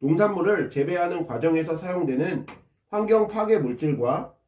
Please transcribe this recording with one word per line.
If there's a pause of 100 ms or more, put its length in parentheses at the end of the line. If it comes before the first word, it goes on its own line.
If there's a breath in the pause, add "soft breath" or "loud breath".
농산물을
재배하는
과정에서
사용되는 (420)
환경
파괴
물질과 (140)